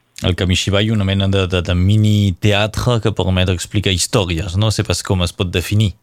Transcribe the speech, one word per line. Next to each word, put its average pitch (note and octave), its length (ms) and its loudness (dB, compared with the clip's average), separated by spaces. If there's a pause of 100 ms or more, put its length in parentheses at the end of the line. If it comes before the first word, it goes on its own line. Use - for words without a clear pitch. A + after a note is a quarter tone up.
(240)
El F#2 120 0
Kamishibai, G2 560 0
una G2+ 160 0
mena G2 200 0
de, F#2+ 200 0
de, F2+ 180 0
de F#2 100 0
mini G#2 640 4
teatre G#2+ 640 0
que A2+ 80 0
permet F#2 380 0
explicar G2 420 -2
històries, F2+ 640 -2
no? A2 140 2
Sé G#2+ 160 -2
pas - 160 -2
com F#2 220 0
es E2+ 80 -6
pot F2+ 180 -4
definir. G2 400 0 (120)